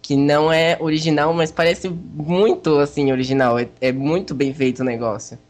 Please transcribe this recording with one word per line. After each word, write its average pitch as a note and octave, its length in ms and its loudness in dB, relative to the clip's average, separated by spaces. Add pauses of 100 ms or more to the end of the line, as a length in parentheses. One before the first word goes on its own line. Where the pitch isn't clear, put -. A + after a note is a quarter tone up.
que C#3+ 100 -2
não D3 380 2
é E3 260 2
original, D#3 540 0
mas D#3+ 180 0
parece F3 380 0
muito, F3 880 0
assim, C#3+ 340 2
original. C3 460 2
É, A#2+ 100 -2 (140)
é B2+ 100 0
muito D#3 440 -2
bem C3+ 180 -2
feito B2+ 280 -2
o B2+ 40 -2
negócio. A#2 500 -4 (140)